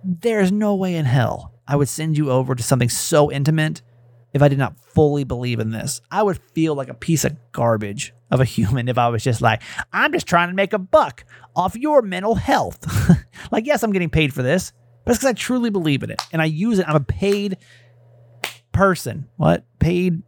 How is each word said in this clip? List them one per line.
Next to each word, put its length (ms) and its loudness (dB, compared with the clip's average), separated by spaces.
There's 480 0
no 240 0
way 200 -2
in 100 -2
hell 480 0
I 80 -2
would 140 2
send 280 -2
you 140 0
over 240 0
to 80 -8
something 260 2
so 420 2
intimate 500 -2
if 80 2
I 60 6
did 100 4
not 220 -2
fully 440 2
believe 360 -4
in 120 -2
this. 380 -8
I 140 0
would 160 0
feel 200 0
like 160 -6
a 40 -16
piece 320 0
of 100 -2
garbage 640 -2
of 80 2
a 60 6
human 420 0
if 100 -2
I 120 2
was 140 -2
just 180 0
like, 200 2
"I'm 220 0
just 120 -4
trying 220 2
to 80 -8
make 180 0
a 60 -2
buck 460 0
off 200 0
your 260 4
mental 340 -2
health." 500 -2
<laughs> 180 -12
Like, 140 0
yes, 180 0
I'm 80 0
getting 180 0
paid 240 0
for 80 -6
this, 300 0
but 80 0
it's 100 2
'cause 80 2
I 40 0
truly 360 -2
believe 340 0
in 80 -8
it 100 -8
and 100 0
I 40 2
use 340 0
it. 80 -2
I'm 80 -2
a 60 4
paid 560 -2
person. 640 0
What? 300 0
Paid 480 0